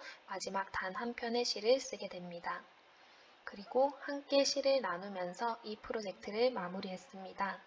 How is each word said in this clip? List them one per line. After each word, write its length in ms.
마지막 440
단 220
한 220
편의 280
시를 360
쓰게 300
됩니다. 520
그리고 580
함께 420
시를 380
나누면서 840
이 140
프로젝트를 720
마무리했습니다. 1160